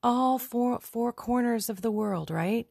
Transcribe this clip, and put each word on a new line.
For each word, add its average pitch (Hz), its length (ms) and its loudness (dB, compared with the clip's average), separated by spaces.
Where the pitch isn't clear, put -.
all 254 380 2
four, 247 400 0
four 233 320 -4
corners 240 580 0
of 190 120 -6
the 226 100 0
world, 202 400 -2
right? 180 400 0